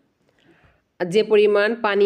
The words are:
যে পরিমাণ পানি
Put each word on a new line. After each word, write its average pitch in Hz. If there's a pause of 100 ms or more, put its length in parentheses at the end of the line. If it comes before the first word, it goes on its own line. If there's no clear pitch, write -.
(1000)
যে 180
পরিমাণ 208
পানি 202